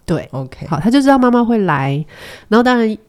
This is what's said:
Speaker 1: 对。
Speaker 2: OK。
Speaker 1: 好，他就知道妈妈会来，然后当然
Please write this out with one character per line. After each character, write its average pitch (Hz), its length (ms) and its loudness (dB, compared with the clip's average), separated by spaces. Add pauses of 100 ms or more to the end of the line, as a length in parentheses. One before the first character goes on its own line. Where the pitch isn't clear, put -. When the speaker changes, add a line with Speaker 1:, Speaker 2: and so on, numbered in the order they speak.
Speaker 1:
对。 156 240 -4
Speaker 2:
OK。 135 360 -12
Speaker 1:
好， 143 140 -4
他 214 100 0
就 277 120 2
知 262 60 0
道 277 100 6
妈 254 120 2
妈 240 140 2
会 233 140 0
来， 143 440 -2 (460)
然 214 100 4
后 247 40 4
当 247 160 2
然 226 100 2 (200)